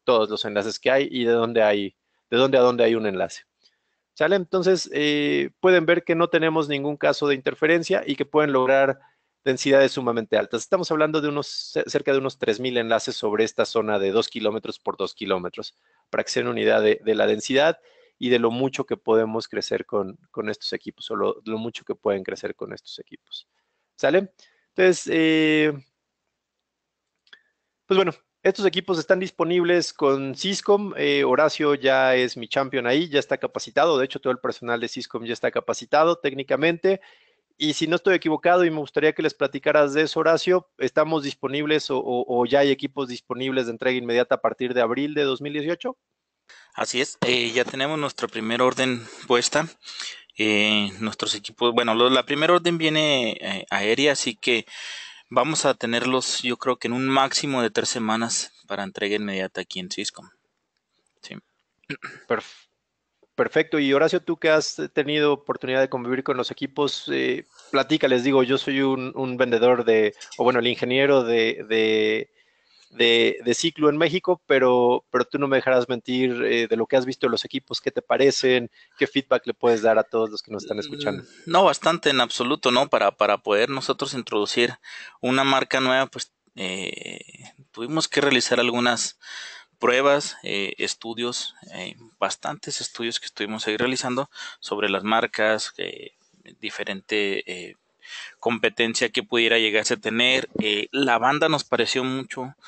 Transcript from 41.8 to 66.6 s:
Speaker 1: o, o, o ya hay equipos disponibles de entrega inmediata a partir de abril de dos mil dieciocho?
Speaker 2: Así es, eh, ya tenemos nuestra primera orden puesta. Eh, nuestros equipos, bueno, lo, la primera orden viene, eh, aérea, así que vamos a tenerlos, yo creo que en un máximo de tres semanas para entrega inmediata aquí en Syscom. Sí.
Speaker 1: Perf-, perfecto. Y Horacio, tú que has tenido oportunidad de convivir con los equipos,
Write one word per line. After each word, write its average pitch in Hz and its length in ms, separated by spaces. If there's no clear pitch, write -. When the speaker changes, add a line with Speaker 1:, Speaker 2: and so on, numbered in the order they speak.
Speaker 1:
o, 131 100
o, 123 280
o 123 180
ya 131 140
hay 143 140
equipos 135 340
disponibles 127 600
de 117 60
entrega 127 240
inmediata 120 380
a 117 60
partir 120 340
de 123 60
abril 131 340
de 147 80
dos 131 180
mil 143 120
dieciocho? 165 440
Speaker 2:
Así 120 260
es, - 240
eh, 120 280
ya 120 120
tenemos 143 320
nuestra 139 300
primera 113 380
orden 127 420
puesta. 139 400
Eh, 107 640
nuestros 110 380
equipos, 117 360
bueno, 117 220
lo, 120 160
la 127 160
primera 156 280
orden 175 220
viene, 151 640
eh, 95 300
aérea, 117 440
así 120 200
que 117 320
vamos 135 340
a 135 100
tenerlos, 123 680
yo 123 140
creo 127 200
que - 120
en 120 60
un 131 140
máximo 135 540
de 110 80
tres 107 180
semanas 113 640
para 101 160
entrega 101 320
inmediata 95 460
aquí - 180
en 90 140
Syscom. 101 360
Sí. - 140
Speaker 1:
Perf-, - 400
perfecto. 156 420
Y 139 140
Horacio, 160 320
tú 165 120
que 160 140
has 156 320
tenido 147 400
oportunidad 131 480
de 131 80
convivir 127 360
con 135 120
los 120 140
equipos, 139 640